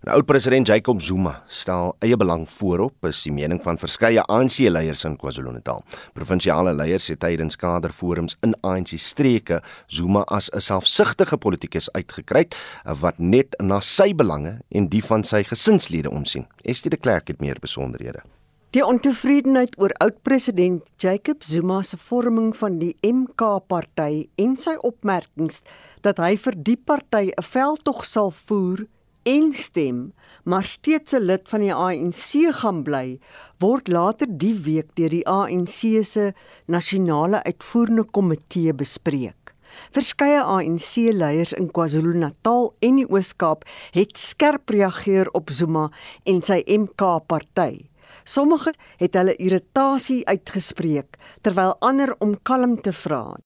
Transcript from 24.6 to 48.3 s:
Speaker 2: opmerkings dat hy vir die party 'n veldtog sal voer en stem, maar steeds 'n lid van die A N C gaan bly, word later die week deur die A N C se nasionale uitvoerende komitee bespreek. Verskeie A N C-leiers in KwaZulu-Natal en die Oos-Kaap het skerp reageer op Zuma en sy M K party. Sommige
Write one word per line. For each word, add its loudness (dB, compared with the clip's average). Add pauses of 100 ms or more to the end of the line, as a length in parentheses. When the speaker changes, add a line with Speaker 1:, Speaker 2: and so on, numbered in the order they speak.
Speaker 2:
opmerkings -4 (380)
dat 0
hy 2
vir -4
die 0
party -2
'n -6
veldtog -2
sal 0
voer -4 (380)
en 4
stem, -4 (300)
maar 0
steeds -2
'n 2
lid 0
van -2
die 0
A 0
N -2
C 0
gaan -2
bly, -4 (400)
word 2
later 0
die 0
week -2
deur 0
die -2
A 0
N -2
C 0
se -2 (320)
nasionale 0
uitvoerende 0
komitee 0
bespreek. -6 (380)
Verskeie 2
A 0
N -2
C-leiers 0
in -4
KwaZulu-Natal 0
en 4
die 2
Oos-Kaap 0 (260)
het 0
skerp 0
reageer 2
op -4
Zuma 0 (360)
en 2
sy 2
M 2
K 2
party. -2 (340)
Sommige 2 (240)